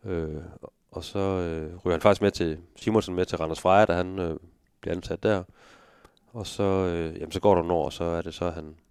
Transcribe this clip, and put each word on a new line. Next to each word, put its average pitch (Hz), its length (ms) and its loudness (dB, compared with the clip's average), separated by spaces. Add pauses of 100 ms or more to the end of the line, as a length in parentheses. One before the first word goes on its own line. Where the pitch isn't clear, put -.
Øh, 82 300 -4 (560)
og 85 120 -10
så, - 160 -6
øh, 87 680 -4
ryger 90 80 2
han 80 80 0
faktisk 101 200 6
med 101 100 4
til, 80 260 -2 (180)
Simonsen 107 400 0
med 90 100 0
til - 120 -4
Randers 80 240 -4
Freja, 98 240 6
da - 80 2
han, 90 260 -2
øh, 82 160 -4 (460)
bliver 85 140 -4
ansat - 280 -6
der. 98 200 2 (880)
Og 110 140 -10
så, - 160 -4
øh, 87 520 0
jamen, 82 160 -10
så 95 80 -4
går 101 160 6
der 87 60 6
nogle 85 120 0
år, 80 120 2
og 71 80 -6
så - 100 -6
er 85 180 -2
det 82 120 -8
så, 87 160 -4
han, 78 260 -10 (160)